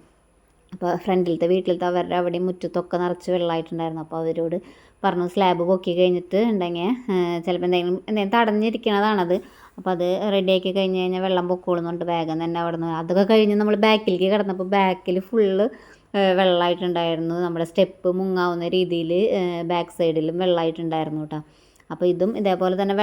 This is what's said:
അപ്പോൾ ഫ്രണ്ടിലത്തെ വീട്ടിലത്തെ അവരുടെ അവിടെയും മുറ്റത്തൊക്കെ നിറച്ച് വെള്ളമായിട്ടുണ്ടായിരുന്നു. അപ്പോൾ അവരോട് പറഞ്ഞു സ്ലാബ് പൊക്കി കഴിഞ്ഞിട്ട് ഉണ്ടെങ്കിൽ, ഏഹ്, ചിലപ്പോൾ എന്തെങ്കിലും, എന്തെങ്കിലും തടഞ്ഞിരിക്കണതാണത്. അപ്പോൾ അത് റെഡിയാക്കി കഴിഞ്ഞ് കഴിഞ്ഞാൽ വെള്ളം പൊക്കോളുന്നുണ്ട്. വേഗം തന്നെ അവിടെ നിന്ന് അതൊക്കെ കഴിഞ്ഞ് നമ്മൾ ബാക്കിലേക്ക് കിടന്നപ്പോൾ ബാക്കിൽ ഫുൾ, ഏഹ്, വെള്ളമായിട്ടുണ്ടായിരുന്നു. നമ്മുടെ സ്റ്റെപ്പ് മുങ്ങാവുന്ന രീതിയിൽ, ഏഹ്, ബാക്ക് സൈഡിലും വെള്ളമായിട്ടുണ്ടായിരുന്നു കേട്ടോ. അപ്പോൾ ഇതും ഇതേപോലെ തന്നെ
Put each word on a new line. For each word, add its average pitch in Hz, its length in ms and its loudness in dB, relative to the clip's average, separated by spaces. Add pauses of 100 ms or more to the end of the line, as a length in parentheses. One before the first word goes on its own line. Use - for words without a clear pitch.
(720)
അപ്പോൾ 180 200 -4 (140)
ഫ്രണ്ടിലത്തെ 175 480 0
വീട്ടിലത്തെ 180 360 0
അവരുടെ 175 300 -2
അവിടെയും 175 280 -2
മുറ്റത്തൊക്കെ 180 540 -4
നിറച്ച് 180 340 -4
വെള്ളമായിട്ടുണ്ടായിരുന്നു. 165 720 -4
അപ്പോൾ 165 160 -8
അവരോട് 165 340 -2 (480)
പറഞ്ഞു 180 300 0
സ്ലാബ് 180 360 2
പൊക്കി 185 280 0
കഴിഞ്ഞിട്ട് 180 420 2 (100)
ഉണ്ടെങ്കിൽ, 175 400 -2 (240)
ഏഹ്, 175 320 0
ചിലപ്പോൾ 180 220 0
എന്തെങ്കിലും, 180 280 0 (140)
എന്തെങ്കിലും 202 260 0
തടഞ്ഞിരിക്കണതാണത്. 214 1000 2 (420)
അപ്പോൾ 185 180 -4
അത് 175 120 -2 (280)
റെഡിയാക്കി 190 440 2
കഴിഞ്ഞ് 185 240 0
കഴിഞ്ഞാൽ 185 240 -2
വെള്ളം 185 260 2
പൊക്കോളുന്നുണ്ട്. 175 600 -2
വേഗം 160 320 -2
തന്നെ 170 200 -4
അവിടെ 165 180 -2
നിന്ന് 165 180 -4
അതൊക്കെ 180 320 2
കഴിഞ്ഞ് 220 300 4
നമ്മൾ 208 240 2
ബാക്കിലേക്ക് 208 480 2
കിടന്നപ്പോൾ 196 440 -2
ബാക്കിൽ 185 400 0 (120)
ഫുൾ, 196 300 2 (540)
ഏഹ്, 196 260 2
വെള്ളമായിട്ടുണ്ടായിരുന്നു. 175 960 2 (120)
നമ്മുടെ 165 240 -2
സ്റ്റെപ്പ് 180 400 0 (100)
മുങ്ങാവുന്ന 175 560 0
രീതിയിൽ, 170 340 0 (280)
ഏഹ്, 175 220 -2 (120)
ബാക്ക് 170 260 -4
സൈഡിലും 160 460 0
വെള്ളമായിട്ടുണ്ടായിരുന്നു 160 800 -2
കേട്ടോ. 151 160 -8 (480)
അപ്പോൾ 170 240 -2
ഇതും 185 280 0
ഇതേപോലെ 185 400 0
തന്നെ 196 220 0